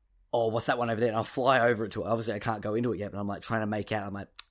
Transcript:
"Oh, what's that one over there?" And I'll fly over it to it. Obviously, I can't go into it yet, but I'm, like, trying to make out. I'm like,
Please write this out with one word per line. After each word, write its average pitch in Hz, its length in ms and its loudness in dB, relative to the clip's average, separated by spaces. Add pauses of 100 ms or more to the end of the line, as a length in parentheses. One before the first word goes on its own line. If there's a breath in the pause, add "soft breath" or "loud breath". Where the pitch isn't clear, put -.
(340)
"Oh, 117 140 4
what's 113 200 0
that 135 100 2
one 120 120 0
over 110 100 0
there?" 117 100 4
And 110 80 0
I'll 113 60 0
fly 131 360 4
over 113 260 4
it 101 80 -8
to 104 100 -4
it. 82 40 -4
Obviously, 110 260 0
I 104 60 -4
can't 110 220 -2
go 104 140 -2
into 120 180 2
it 87 60 -4
yet, 101 120 -6
but 95 80 -6
I'm, 101 80 -2
like, 98 140 -4
trying 113 200 -2
to 107 60 -2
make 104 240 -2
out. 104 140 -2
I'm 98 80 -8
like, 98 160 -10 (220)